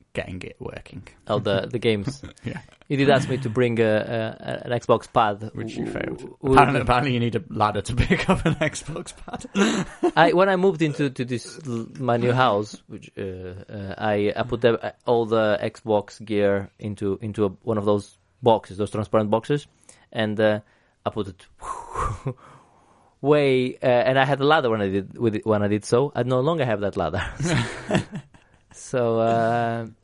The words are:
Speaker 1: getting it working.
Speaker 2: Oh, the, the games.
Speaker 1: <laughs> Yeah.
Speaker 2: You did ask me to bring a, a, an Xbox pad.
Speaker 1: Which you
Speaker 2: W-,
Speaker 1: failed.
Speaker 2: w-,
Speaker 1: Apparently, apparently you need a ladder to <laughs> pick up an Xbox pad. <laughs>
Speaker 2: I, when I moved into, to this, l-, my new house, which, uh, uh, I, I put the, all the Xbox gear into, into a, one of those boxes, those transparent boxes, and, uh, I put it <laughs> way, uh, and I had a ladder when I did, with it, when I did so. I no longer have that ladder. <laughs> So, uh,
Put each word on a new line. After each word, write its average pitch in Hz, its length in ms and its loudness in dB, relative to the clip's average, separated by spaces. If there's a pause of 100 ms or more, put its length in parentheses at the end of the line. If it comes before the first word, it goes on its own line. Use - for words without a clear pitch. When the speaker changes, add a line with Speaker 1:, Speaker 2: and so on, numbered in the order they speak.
(140)
Speaker 1:
getting - 300 -8
it - 160 -16
working. - 460 -14 (220)
Speaker 2:
Oh, 113 120 0
the, 98 300 0
the 123 100 -6
games. 107 480 0
Speaker 1:
<laughs> - 60 -18 (120)
Yeah. - 160 -10 (260)
Speaker 2:
You 147 100 -2
did 139 120 4
ask 139 180 4
me 127 120 -2
to 127 100 -4
bring 117 320 2
a, - 20 6 (560)
a, - 300 -8
an 120 100 -2
Xbox - 320 2
pad. 107 440 0
Speaker 1:
Which 110 200 -8
you 117 100 -4
Speaker 2:
W-, 110 140 -6
Speaker 1:
failed. - 200 -6 (220)
Speaker 2:
w-, 135 120 2
Speaker 1:
Apparently, 135 280 6
apparently 123 320 2
you 120 60 0
need 117 160 -2
a 101 140 -4
ladder 104 320 0
to - 140 -6
<laughs> 123 120 2
pick - 220 0
up - 160 2
an 160 100 2
Xbox - 600 -6
pad. - 280 -14 (580)
<laughs> 349 120 0
Speaker 2:
I, 165 180 6
when 185 140 6
I 190 80 2
moved 180 280 2
into, 143 260 -2
to 127 160 -6
this, 120 420 -8
l-, 117 200 -6 (120)
my 120 180 0
new 120 140 2
house, 113 560 2
which, - 300 -18
uh, - 40 -8
uh, 95 760 -10
I, 104 400 2
I 117 60 -2
put 120 180 -4
the, 113 320 2 (140)
all 117 180 4
the 107 360 2
Xbox 107 600 -2
gear 101 460 2 (100)
into, 98 420 -4
into 107 240 -2
a, 98 40 2 (140)
one 110 160 0
of 101 60 -4
those 104 300 0 (280)
boxes, 107 340 2
those 104 140 -4
transparent 107 400 0
boxes, 147 340 0 (480)
and, 107 260 -2
uh, 107 200 4 (460)
I 107 40 0
put 104 180 -6
it - 180 -18 (140)
<laughs> - 760 -8 (840)
way, 139 600 2
uh, - 40 -2
and 123 340 4
I 131 60 6
had 139 140 0
a 135 60 0
ladder 147 240 4
when 110 120 0
I 98 80 0
did, 95 280 -4
with 117 180 0
it, - 100 -6
when 104 180 2
I 104 40 0
did 104 180 0
so. 135 300 2
I 123 80 -2
no 127 180 0
longer 151 240 0
have 107 160 -2
that 98 140 -4
ladder. 87 280 -2 (640)
<laughs> 165 140 0 (760)
So, 117 440 -2
uh, 117 680 0 (160)